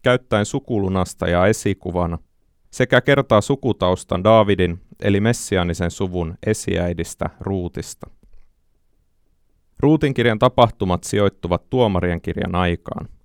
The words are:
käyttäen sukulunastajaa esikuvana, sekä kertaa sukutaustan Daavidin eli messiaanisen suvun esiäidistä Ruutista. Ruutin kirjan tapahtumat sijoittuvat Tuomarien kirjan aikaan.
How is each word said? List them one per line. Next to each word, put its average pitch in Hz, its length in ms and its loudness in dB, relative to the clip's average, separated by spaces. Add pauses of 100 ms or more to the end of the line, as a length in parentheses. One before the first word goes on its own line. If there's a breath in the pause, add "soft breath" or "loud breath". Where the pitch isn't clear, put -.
käyttäen 123 440 2
sukulunastajaa 92 1000 -2
esikuvana, 90 720 -2 (520)
sekä 127 300 2
kertaa 135 400 4
sukutaustan 92 840 -2
Daavidin 98 560 4 (200)
eli 101 200 2
messiaanisen 90 720 -2
suvun 90 440 -6 (120)
esiäidistä 87 840 -4 (100)
Ruutista. - 720 -8 (1700)
Ruutin 147 340 2
kirjan 117 240 2
tapahtumat 107 680 2
sijoittuvat 98 680 -2
Tuomarien 90 500 0
kirjan 87 340 -6
aikaan. 87 540 -4 (160)